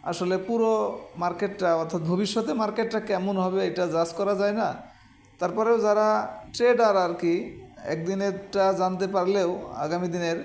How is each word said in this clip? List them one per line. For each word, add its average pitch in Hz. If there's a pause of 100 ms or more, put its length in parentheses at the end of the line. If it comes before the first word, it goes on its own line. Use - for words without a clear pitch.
আসলে 180
পুরো 220 (180)
মার্কেটটা, 175
অর্থাৎ 160
ভবিষ্যতে 208
মার্কেটটা 226
কেমন 196
হবে 185
এটা 175
জাজ 165
করা 202
যায় 202
না। 214 (720)
তারপরেও 214
যারা 214 (460)
ট্রেডার 233
আর 175
কি, 170 (500)
একদিনেরটা 190
জানতে 185
পারলেও 190
আগামী 170
দিনের 170